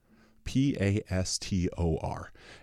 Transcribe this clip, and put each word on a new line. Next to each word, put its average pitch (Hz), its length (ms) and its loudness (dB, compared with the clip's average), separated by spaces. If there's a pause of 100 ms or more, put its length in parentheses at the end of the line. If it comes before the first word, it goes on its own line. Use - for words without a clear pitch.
(440)
P 135 340 2
A 101 300 2
S 92 300 -2
T 87 400 0
O 82 240 2
R. - 280 -6 (320)